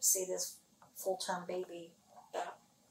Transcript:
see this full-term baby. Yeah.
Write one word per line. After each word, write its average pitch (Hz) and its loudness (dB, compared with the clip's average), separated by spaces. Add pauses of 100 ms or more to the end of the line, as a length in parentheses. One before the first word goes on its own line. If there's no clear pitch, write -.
see 185 6
this - -2 (400)
full-term 185 0
baby. 175 -6 (420)
Yeah. - 0 (480)